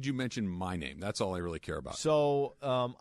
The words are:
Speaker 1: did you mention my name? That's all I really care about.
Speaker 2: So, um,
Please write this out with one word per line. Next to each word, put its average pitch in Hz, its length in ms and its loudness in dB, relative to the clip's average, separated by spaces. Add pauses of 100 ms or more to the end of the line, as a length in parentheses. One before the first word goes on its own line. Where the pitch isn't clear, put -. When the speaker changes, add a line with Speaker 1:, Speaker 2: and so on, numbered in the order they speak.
Speaker 1:
did 131 40 -4
you 139 80 0
mention 123 340 0
my 90 300 -2
name? 69 240 -6
That's 101 180 -2
all 95 160 2
I 90 40 -2
really 85 200 -2
care 80 180 -6
about. 67 200 -8
Speaker 2:
So, 147 640 4
um, 127 400 0